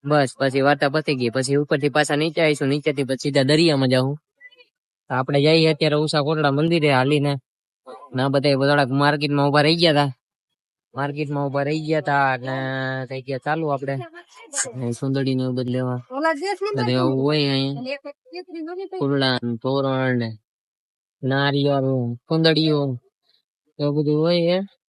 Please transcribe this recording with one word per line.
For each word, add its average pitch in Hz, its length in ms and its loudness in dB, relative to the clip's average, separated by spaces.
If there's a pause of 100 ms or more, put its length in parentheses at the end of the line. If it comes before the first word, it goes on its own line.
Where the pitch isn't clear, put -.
બસ, 143 240 2 (100)
પછી 135 220 0
વાર્તા 143 280 2
પતી 151 260 0
ગઈ. 123 140 -2
પછી 131 260 -2
ઉપરથી 147 340 0
પાછા 147 260 0
નીચે 156 260 0
આવીશું. 151 260 2
નીચેથી 143 360 0
પછી 131 180 -2
સીધા 139 220 2
દરિયામાં 143 460 4
જાઉં. 131 260 2 (920)
તો - 40 -4
આપણે 131 280 0
જઈએ 160 320 4
અત્યારે 151 220 0
ઉષા 151 260 0
કોટડા 151 300 0
મંદિરે 151 420 2
હાલીને. 143 420 2 (800)
ના, 131 120 0
બધા 139 260 2
થોડાક 139 340 2
માર્કેટમાં 143 600 2
ઊભા 143 140 4
રહી 156 140 4
ગયા 165 180 2
તા. 143 180 2 (840)
માર્કેટમાં 143 540 -4
ઊભા 139 160 -2
રહી 151 160 -2
ગયા 156 220 -2
તા 139 340 2
એટલે 127 160 -8 (580)
થઈ 131 120 -8
ગયા 131 160 -6
ચાલુ 156 300 -4
આપણે. 139 320 -4 (840)
એ 120 80 -4
સુંદડીને 135 520 -2
એવું 127 120 -4
બધું 123 160 -4
લેવા. 127 280 -4 (760)
બધું 123 240 0
આવું 131 240 0
હોય 147 260 0
અહીંયા. 139 320 -2 (1160)
ફૂલડા 135 440 0
ને 120 180 -6
તોરણ 131 560 -2
ને 113 200 -4 (840)
નારિયેળ, 135 880 0
સુંદડીઓ, 151 840 0 (840)
એવું 147 240 0
બધું 151 160 2
હોય 170 220 2
છે. 175 180 2 (300)